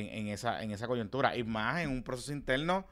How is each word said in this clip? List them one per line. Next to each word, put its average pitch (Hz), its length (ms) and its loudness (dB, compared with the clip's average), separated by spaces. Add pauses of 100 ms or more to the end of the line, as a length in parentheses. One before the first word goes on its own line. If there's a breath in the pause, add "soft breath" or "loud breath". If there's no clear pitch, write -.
(120)
en, 107 100 -6
en 104 120 -2
esa, 101 300 -2
en 107 80 -2
esa 104 160 -4
coyuntura, 123 500 2
y 123 60 0
más 113 380 2
en 156 80 0
un 127 140 -2
proceso 123 300 -4
interno 147 580 2